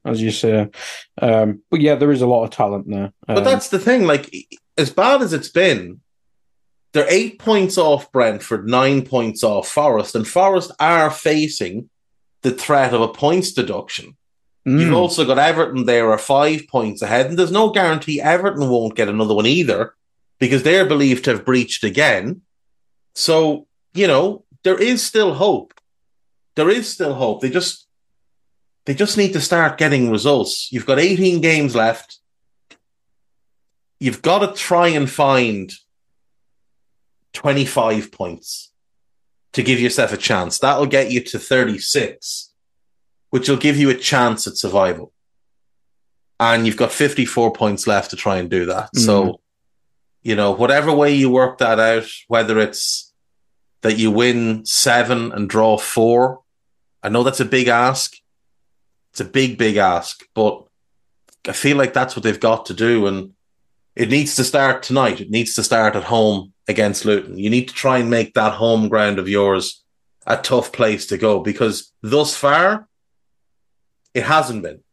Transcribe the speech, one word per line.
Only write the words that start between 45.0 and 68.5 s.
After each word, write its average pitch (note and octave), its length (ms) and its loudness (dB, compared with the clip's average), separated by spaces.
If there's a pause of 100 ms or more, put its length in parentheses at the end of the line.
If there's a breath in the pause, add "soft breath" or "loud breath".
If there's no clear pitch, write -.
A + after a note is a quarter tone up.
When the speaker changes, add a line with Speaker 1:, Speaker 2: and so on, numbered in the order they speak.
Speaker 2:
And A#2 280 2
you've G#2+ 100 -2
got A2+ 160 0
fifty-four B2 600 0
points G#2 320 -2
left G2+ 240 0
to - 60 -14
try G2 200 -2
and F2+ 140 -6
do F2+ 160 -2
that. F#2 280 -6
Speaker 1:
Mm. A#2 120 2
Speaker 2:
So, F#2+ 340 2 (840)
you A2 140 -2
know, G2+ 140 2
whatever C#3 420 2
way D3 220 4
you C3+ 160 2
work B2+ 280 2
that A2+ 220 2
out, A2+ 300 2 (180)
whether A2+ 300 0
it's - 520 -4 (720)
that A2 160 0
you A2 140 2
win A2+ 560 0
seven A#2+ 640 0
and G2+ 160 -6
draw A2 280 2
four, A#2+ 640 0 (640)
I G2+ 60 -6
know A#2 160 2
that's C3 160 -2
a C3 40 0
big B2+ 220 0
ask. B2 480 2 (960)
It's - 100 -12
a G2+ 40 -6
big, B2+ 340 0
big A2 180 2
ask, F#2 480 0 (100)
but G#2+ 280 0 (840)
I - 40 -6
feel C#3+ 240 0
like C3+ 160 0
that's B2+ 220 -2
what A#2+ 80 -10
they've A2 160 -2
got A2+ 280 0
to F#2 80 -12
do, A2+ 340 2
and G2 240 -6 (640)
it A#2 120 -2
needs C#3+ 280 0
to B2+ 80 2
start C3+ 400 0
tonight. B2+ 360 -2
It F#2+ 100 -12
needs A2+ 260 -4
to G#2+ 80 -2
start A2 320 2
at F#2+ 80 -6
home G#2+ 480 0 (160)
against G#2 360 -2
Luton. F#2+ 340 -2
You G#2 120 -2
need B2 160 0
to - 80 -16
try B2+ 240 0
and A#2 100 -2
make A#2 260 0
that G#2+ 180 2